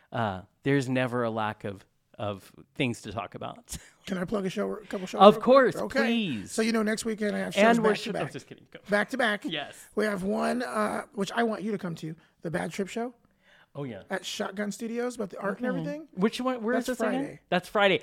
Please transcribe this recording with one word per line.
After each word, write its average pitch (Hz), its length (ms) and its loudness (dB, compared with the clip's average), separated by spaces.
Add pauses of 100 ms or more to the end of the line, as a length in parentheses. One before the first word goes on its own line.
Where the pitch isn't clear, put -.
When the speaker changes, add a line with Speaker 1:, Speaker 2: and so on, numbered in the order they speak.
(140)
Speaker 1:
uh, 101 300 -2 (200)
there's 139 260 2
never 127 360 0
a 113 60 0
lack 107 340 -4
of, 98 200 -8 (320)
of 101 360 -6 (240)
things 123 260 -2
to 110 100 -10
talk 104 220 -8
about. - 420 -12 (140)
<laughs> - 160 -20
Speaker 2:
Can 185 120 -4
I 180 60 -2
plug 196 220 -4
a 180 40 -2
show, 196 200 -4
a - 160 -10
couple 185 220 -8
shows - 120 2
Speaker 1:
Of 214 140 12
Speaker 2:
real 220 80 -6
quick? - 20 -6
Speaker 1:
course, 247 320 6
Speaker 2:
Okay. 208 240 -2
Speaker 1:
please. 190 520 0
Speaker 2:
So, 226 100 0
you 226 80 2
know, 226 140 2
next 214 200 -2
weekend 208 300 -2
I 196 60 -2
have 185 140 -4
shows 196 100 6
Speaker 1:
And 233 180 8
we're 220 80 6
Speaker 2:
back 208 60 2
to - 80 -8
Speaker 1:
sh-, - 40 -6
I'm 202 40 -4
Speaker 2:
back. 170 200 -4
Speaker 1:
just - 140 -12
kidding. - 260 -20
Go. - 60 -18 (100)
Speaker 2:
Back 208 220 0
to 262 60 -6
back. 214 280 0
Speaker 1:
Yes. 147 300 -6 (220)
Speaker 2:
We 214 80 0
have 202 180 -2
one, 226 400 -2
uh, 220 400 -2 (120)
which 196 180 -4
I 233 100 0
want 220 200 -2
you 214 100 -4
to 190 60 -4
come 170 180 -6
to, 160 180 -10 (280)
the 170 100 -6
Bad 175 180 -2
Trip 196 160 -6
Show 233 280 -6 (600)
Speaker 1:
Oh, 143 100 -8
yeah. 104 260 -10
Speaker 2:
at - 140 -6
Shotgun 202 460 -6
Studios 233 460 -6
about 208 140 -6
the - 100 -12
art 196 180 -2
and 247 80 -4
Speaker 1:
Okay. 180 120 -2
Speaker 2:
everything. 285 360 -6
Speaker 1:
Which 208 260 2
one? 247 220 -2
Where 240 140 0
is 240 100 0
Speaker 2:
That's 254 120 -2
Speaker 1:
this 220 100 0
again? 254 160 0
Speaker 2:
Friday. - 240 -12
Speaker 1:
That's 180 200 0
Friday. 202 340 4